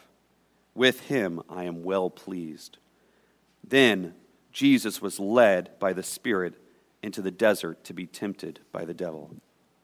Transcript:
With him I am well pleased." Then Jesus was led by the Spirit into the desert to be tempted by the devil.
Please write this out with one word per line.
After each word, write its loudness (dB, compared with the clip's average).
With 4
him -2
I -10
am -8
well 0
pleased." -12
Then 4
Jesus 2
was -6
led 4
by 0
the -4
Spirit -4
into -8
the -4
desert 0
to -16
be -10
tempted -10
by -8
the -10
devil. -10